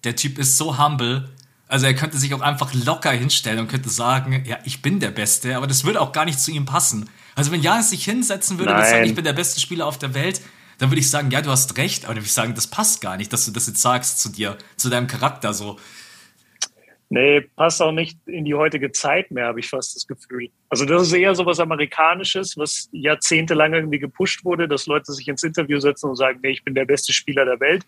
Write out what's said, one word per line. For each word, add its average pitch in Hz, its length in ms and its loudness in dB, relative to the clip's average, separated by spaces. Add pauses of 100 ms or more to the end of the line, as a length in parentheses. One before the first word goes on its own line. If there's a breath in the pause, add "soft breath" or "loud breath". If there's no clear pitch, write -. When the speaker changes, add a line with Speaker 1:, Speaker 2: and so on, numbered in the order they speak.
Speaker 1:
Der 117 120 -4
Typ 139 220 -4
ist 135 180 2
so 151 220 0
humble. 135 500 2 (400 soft breath)
Also 131 180 2
er 131 80 6
könnte 147 220 -2
sich 139 160 -2
auch 135 80 -4
einfach 139 320 0
locker 139 380 0
hinstellen 120 500 0
und 110 80 -4
könnte 131 220 -4
sagen, 131 560 0
"Ja, 117 180 -6
ich - 180 -8
bin 180 180 0
der 101 100 -2
Beste", 120 460 -2
aber 135 100 -2
das 135 180 0
würde 214 160 2
auch 135 120 0
gar 156 120 0
nicht 151 160 -2
zu - 100 -2
ihm 147 140 -2
passen. 135 460 0 (240 loud breath)
Also 143 160 0
wenn 170 100 0
Giannis 208 300 4
sich 165 140 -4
hinsetzen 202 540 -2
würde 101 140 2
und 104 60 6
Speaker 2:
Nein. 110 120 6
Speaker 1:
sagen, 117 140 6
"Ich 110 100 2
bin 165 100 -4
der 151 100 2
beste 175 260 -2
Spieler 165 260 -2
auf 143 120 -4
der 131 160 -6
Welt", 175 260 -2 (380 loud breath)
dann 131 120 4
würde 156 100 2
ich 135 100 2
sagen, 147 200 0
"Ja, 135 100 2
du 151 100 -4
hast 131 260 0
recht", 156 280 -2
aber 113 100 -6
dann 110 80 -6
würde 104 60 -8
ich - 60 0
sagen, 113 200 -2
"Das 117 120 -4
passt - 340 0
gar 92 160 -6
nicht, 101 160 -6
dass 120 140 0
du 113 40 -6
das 113 160 -4
jetzt - 140 -4
sagst 127 400 2
zu - 80 -2
dir, 101 280 -6 (200 loud breath)
zu 123 140 0
deinem 123 160 0
Charakter 127 480 -2
so." 101 240 -8 (1300 loud breath)
Speaker 2:
Nee, 139 320 6 (140)
passt - 260 2
auch 156 120 4
nicht 160 340 -4
in 170 180 -8
die 147 100 -2
heutige 147 360 0
Zeit 151 400 -2
mehr, 123 160 -4
habe 117 140 -4
ich - 80 -10
fast - 260 -6
das - 140 -8
Gefühl. 123 400 -12 (200)
Also 139 160 0
das 170 180 4
ist 170 100 2
eher 185 240 4
so 180 100 0
was 170 140 0
Amerikanisches, 165 960 0
was - 340 -6
jahrzehntelang 156 840 2
irgendwie 156 260 0
gepusht 143 440 -4
wurde, 175 220 0
dass 147 200 -2
Leute 147 260 -2
sich 135 160 -10
ins 139 160 -6
Interview 151 340 0
setzen 143 320 0
und 127 60 -4
sagen, 127 260 0
"Nee, 135 80 -2
ich 131 140 -6
bin 135 100 -6
der 131 100 2
beste 139 280 0
Spieler 139 320 0
der 123 160 0
Welt." 165 280 2